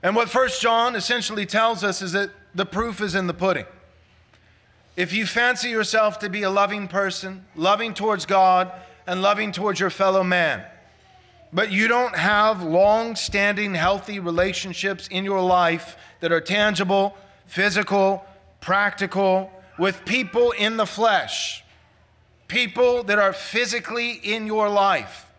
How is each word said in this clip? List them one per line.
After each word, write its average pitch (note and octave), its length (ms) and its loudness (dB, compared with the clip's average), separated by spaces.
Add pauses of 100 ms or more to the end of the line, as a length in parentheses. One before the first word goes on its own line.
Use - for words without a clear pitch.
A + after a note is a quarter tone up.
And F#3 120 0
what A3+ 140 2
First B3+ 340 0
John A#3 320 2
essentially G#3 520 -4
tells A3 360 0
us G3 200 -2
is F3+ 100 -6
that G3 180 0 (240)
the F#3 120 -2
proof G3+ 340 -4
is G3 140 -4
in F#3+ 120 0
the F3 80 -2
pudding. F3 320 -2 (1300)
If F3 160 -4
you G#3 140 -2
fancy A#3+ 440 0
yourself G#3+ 500 0
to G#3 80 -6
be G3+ 140 -4
a F#3+ 80 0
loving G3+ 380 -2
person, F#3+ 680 -6
loving G3+ 400 0
towards G3+ 320 -2
God, F#3 460 4 (340)
and F#3 160 -4
loving G3+ 300 0
towards F3+ 280 -2
your F#3 100 0
fellow F#3+ 320 2
man, E3 420 0 (880)
but G3+ 200 0
you G#3+ 160 2
don't A#3+ 260 0
have G#3 480 2
long-standing, G3+ 1120 2
healthy G3 440 0
relationships F3+ 920 -4
in F#3+ 160 -4
your G3 160 0
life F3+ 560 2 (240)
that E3 100 -2
are E3 120 2
tangible, G3 760 0 (300)
physical, G3 760 0 (360)
practical, F#3+ 880 0 (280)
with F3 260 -2
people A#3+ 480 2
in G#3 240 -2
the A3 80 2
flesh, G3 800 -2 (840)
people B3 560 2
that G#3 140 2
are G3 140 4
physically A#3 800 -4
in A3 340 -6
your G#3+ 220 0
life. G3 580 0 (120)